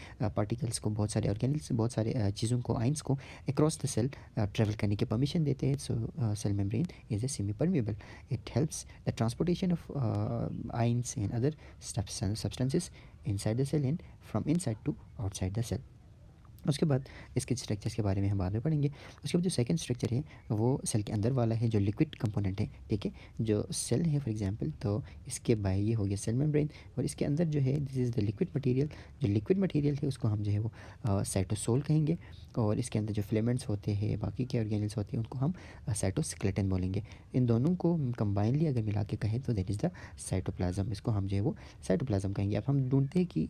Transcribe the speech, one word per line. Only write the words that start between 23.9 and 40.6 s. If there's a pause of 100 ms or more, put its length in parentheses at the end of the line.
है
for
example,
तो (240)
इसके
बाहर
ये
हो
गया
सेल
मेम्ब्रेन, (280)
और
इसके
अंदर
जो
है
this
is
the
liquid
material। (360)
जो
लिक्विड
मटेरियल
है
उसको
हम
जो
है
वो, (320)
अ,
साइटोसोल
कहेंगे, (400)
और
इसके
अंदर
जो
फिलामेंट्स
होते
हैं,
बाकी
के
ऑर्गेनेल्स
होते
हैं,
उनको
हम, (340)
अ,
साइटोस्केलेटन
बोलेंगे। (320)
इन
दोनों
को
combinedly
अगर
मिला
के
कहें
तो
that
is
the (400)
cytoplasm।